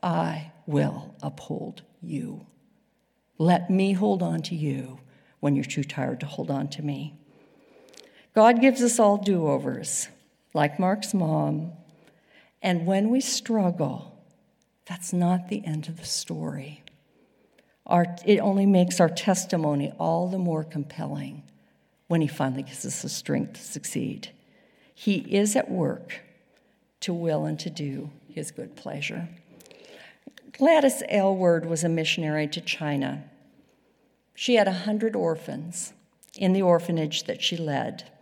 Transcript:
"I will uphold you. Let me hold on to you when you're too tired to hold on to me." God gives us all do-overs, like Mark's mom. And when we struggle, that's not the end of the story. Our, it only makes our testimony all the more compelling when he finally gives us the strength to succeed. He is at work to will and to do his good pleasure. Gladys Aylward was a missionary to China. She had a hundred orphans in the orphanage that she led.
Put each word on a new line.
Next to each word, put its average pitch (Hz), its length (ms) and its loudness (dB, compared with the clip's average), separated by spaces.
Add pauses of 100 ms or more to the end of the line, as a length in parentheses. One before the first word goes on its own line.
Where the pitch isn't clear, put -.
"I 165 500 -2 (140)
will - 560 -2
uphold - 600 -10 (180)
you. - 460 -10 (920)
Let 175 320 4
me 190 220 4
hold 196 300 2
on 165 200 0
to 170 120 -8
you 135 460 -4 (400)
when 143 160 2
you're 135 80 0
too 139 180 -4
tired 135 380 -4
to 151 60 -8
hold 160 240 -8
on 143 180 -2
to - 140 -10
me." 147 320 -6 (1200)
God 233 260 8
gives 262 220 6
us 240 180 2
all 202 160 6
do-overs, 156 920 0 (460)
like 147 240 2
Mark's 196 340 0
mom. 160 600 0 (920)
And 175 240 0
when 196 240 4
we 254 100 4
struggle, 175 960 -2 (720)
that's - 260 -10
not 180 360 2
the 208 180 -6
end 156 220 -4
of 165 100 -10
the - 80 -16
story. 151 800 -8 (1000)
Our, 175 400 2
it 202 140 6
only 196 280 2
makes 180 340 6
our 170 80 8
testimony 165 880 0
all 165 300 0
the 190 100 -4
more 165 240 0
compelling 143 800 -8 (640)
when 165 140 2
he 151 60 2
finally 135 380 -2
gives - 200 -14
us - 180 -8
the - 60 -8
strength - 440 -4
to - 100 -18
succeed. - 680 -8 (640)
He - 260 -2
is 208 360 0
at - 160 0
work - 520 -4 (800)
to 180 140 -4
will 160 300 0
and 156 160 -4
to - 100 -8
do 147 400 -8 (180)
his - 220 -10
good - 240 -14
pleasure. - 540 -8 (1300)
Gladys 277 500 6
Aylward 185 580 4
was 165 180 -2
a 170 40 2
missionary 156 600 0
to 165 120 -6
China. 143 640 -4 (1120)
She - 220 2
had 202 100 6
a 190 60 0
hundred 214 420 -2
orphans 165 800 -4 (440)
in 190 160 2
the 196 100 4
orphanage 170 600 2
that - 180 -6
she - 140 -2
led. 139 540 -4 (120)